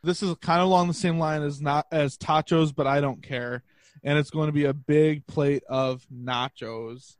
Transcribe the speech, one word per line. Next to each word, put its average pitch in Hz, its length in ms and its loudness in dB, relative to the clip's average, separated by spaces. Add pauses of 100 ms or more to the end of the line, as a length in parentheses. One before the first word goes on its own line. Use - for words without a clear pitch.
This 175 200 -2
is 175 180 -2
kinda 175 220 2
along 180 260 4
the 165 60 -2
same 165 240 0
line 156 240 0
as 143 180 -6
not, 147 320 0
as 147 240 0
tachos, 156 580 2
but 143 120 0
I 139 140 2
don't 139 220 -4
care. 123 400 -8 (400)
And 147 160 0
it's 147 120 -2
going 151 160 -2
to 151 60 -2
be 147 120 2
a 135 80 2
big 151 540 2
plate 143 420 0
of 131 420 -2
nachos. 123 1080 -8